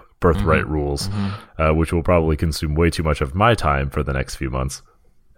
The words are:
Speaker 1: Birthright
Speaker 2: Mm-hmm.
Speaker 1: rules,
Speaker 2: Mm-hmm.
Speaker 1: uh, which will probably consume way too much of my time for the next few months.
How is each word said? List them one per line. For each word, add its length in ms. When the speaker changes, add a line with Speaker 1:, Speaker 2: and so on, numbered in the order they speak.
Speaker 1:
Birthright 440
Speaker 2:
Mm-hmm. 100
Speaker 1:
rules, 360
Speaker 2:
Mm-hmm. 520
Speaker 1:
uh, 120
which 180
will 120
probably 340
consume 380
way 160
too 120
much 180
of 140
my 200
time 340
for 140
the 100
next 220
few 160
months. 300